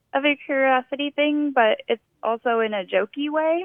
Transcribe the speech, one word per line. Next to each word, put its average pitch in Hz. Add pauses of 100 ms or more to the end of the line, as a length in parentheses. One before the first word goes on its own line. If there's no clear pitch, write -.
(140)
of 269
a 294
curiosity 269
thing, 294
but 226
it's 233 (220)
also 233
in 220
a 196
jokey 202
way. 320